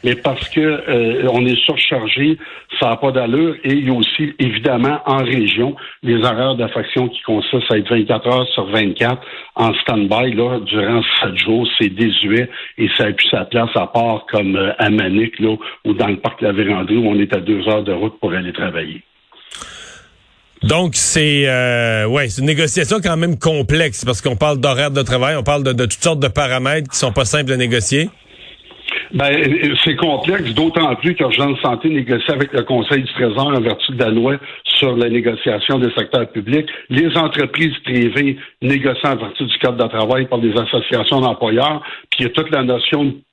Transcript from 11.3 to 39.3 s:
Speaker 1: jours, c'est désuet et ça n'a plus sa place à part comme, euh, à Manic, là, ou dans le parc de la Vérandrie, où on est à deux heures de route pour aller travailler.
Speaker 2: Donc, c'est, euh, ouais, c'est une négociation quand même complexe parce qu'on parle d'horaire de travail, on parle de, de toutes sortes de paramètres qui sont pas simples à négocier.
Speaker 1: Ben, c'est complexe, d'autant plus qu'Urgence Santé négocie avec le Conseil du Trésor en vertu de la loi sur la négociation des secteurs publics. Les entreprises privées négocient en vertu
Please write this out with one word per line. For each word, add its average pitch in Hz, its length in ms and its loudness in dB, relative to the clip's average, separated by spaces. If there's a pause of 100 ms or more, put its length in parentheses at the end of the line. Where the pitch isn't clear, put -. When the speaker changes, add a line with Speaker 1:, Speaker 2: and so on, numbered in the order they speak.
Speaker 1:
jours, 113 280 2 (140)
c'est 104 80 4
désuet 107 640 0 (260)
et 107 200 0
ça 107 100 2
n'a 104 60 -2
plus - 180 2
sa 98 160 0
place 117 280 0
à 95 120 2
part 117 440 0
comme, 98 240 0
euh, 98 240 0
à 107 120 2
Manic, 107 500 2
là, 110 160 2 (300)
ou 107 80 2
dans 101 140 0
le 95 100 -2
parc - 240 -6
de 107 40 0
la 101 60 2
Vérandrie, 98 460 0
où 117 100 2
on 104 100 2
est 101 160 2
à 95 60 0
deux 101 280 -2
heures 107 140 2
de 101 100 -2
route 101 280 -4
pour 92 140 -2
aller 90 180 -4
travailler. 82 500 -8 (1600)
Speaker 2:
Donc, 160 320 2
c'est, 147 520 2
euh, 120 600 2
ouais, 127 240 0
c'est 98 100 -6
une 135 60 0
négociation 160 560 0
quand 165 160 0
même 170 200 0
complexe 151 640 0
parce 120 200 -2
qu'on 127 120 0
parle 147 240 2
d'horaire 135 320 0
de 139 120 0
travail, 127 340 0
on 131 60 -2
parle 143 200 0
de, 131 100 0
de 123 120 0
toutes - 180 -4
sortes 160 180 2
de 139 80 2
paramètres 135 600 0
qui - 80 -8
sont 127 160 0
pas 131 140 0
simples 135 260 0
à 127 60 0
négocier. 123 500 0 (1040)
Speaker 1:
Ben, 139 180 2 (540)
c'est 156 120 2
complexe, 156 580 0
d'autant 160 420 2
plus 175 200 0
qu'Urgence 139 440 0
Santé 131 300 0
négocie 123 400 0
avec 139 240 0
le 123 80 2
Conseil 131 400 0
du 127 100 -8
Trésor 127 360 0
en 135 120 2
vertu 110 320 -2
de 123 100 0
la 110 80 2
loi 123 280 2 (400)
sur 127 180 2
la 120 140 2
négociation 117 680 0
des 120 140 2
secteurs 135 380 0
publics. 120 400 -2 (180)
Les 151 260 2
entreprises 156 680 0
privées 127 540 0 (240)
négocient 135 500 0
en 127 40 0
vertu 110 280 -6